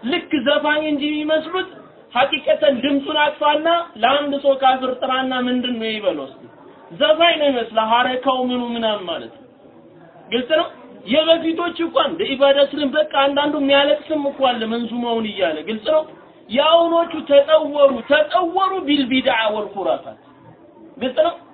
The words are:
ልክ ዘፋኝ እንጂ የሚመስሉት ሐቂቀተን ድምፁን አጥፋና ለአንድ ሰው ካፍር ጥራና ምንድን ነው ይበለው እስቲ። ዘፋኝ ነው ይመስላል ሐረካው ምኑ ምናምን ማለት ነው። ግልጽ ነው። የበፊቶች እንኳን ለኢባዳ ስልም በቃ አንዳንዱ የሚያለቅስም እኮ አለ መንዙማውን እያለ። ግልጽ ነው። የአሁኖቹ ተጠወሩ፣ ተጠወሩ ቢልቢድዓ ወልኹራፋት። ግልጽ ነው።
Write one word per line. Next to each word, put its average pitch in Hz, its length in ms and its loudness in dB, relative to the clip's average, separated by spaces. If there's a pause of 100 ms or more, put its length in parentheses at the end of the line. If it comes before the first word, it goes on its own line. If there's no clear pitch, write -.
ልክ 330 280 -4 (100)
ዘፋኝ 294 420 0
እንጂ 294 220 -2
የሚመስሉት 311 640 -2 (440)
ሐቂቀተን 285 640 0
ድምፁን 285 400 -2
አጥፋና 302 500 2 (280)
ለአንድ 277 420 0
ሰው 277 180 2
ካፍር 262 380 2
ጥራና 262 460 -2
ምንድን 247 360 -2
ነው 220 120 -4
ይበለው 185 380 -4
እስቲ። - 160 -20 (480)
ዘፋኝ 311 460 2
ነው 294 120 2
ይመስላል 226 400 -2
ሐረካው 254 560 0
ምኑ 247 240 -2
ምናምን 220 360 -4
ማለት 139 280 -10
ነው። - 140 -20 (840)
ግልጽ 247 240 -4
ነው። 330 160 2 (380)
የበፊቶች 330 760 0
እንኳን 302 340 0
ለኢባዳ 269 520 2
ስልም 285 240 -4
በቃ 302 300 -2
አንዳንዱ 285 360 0
የሚያለቅስም 285 680 0
እኮ 277 200 -6
አለ 240 220 0
መንዙማውን 233 600 -4
እያለ። 185 360 -4
ግልጽ 214 260 -8
ነው። 311 160 2 (440)
የአሁኖቹ 339 640 2 (120)
ተጠወሩ፣ 285 680 4 (140)
ተጠወሩ 359 760 2
ቢልቢድዓ 262 580 0 (120)
ወልኹራፋት። 190 680 -6 (800)
ግልጽ 254 260 -4
ነው። 330 120 2 (200)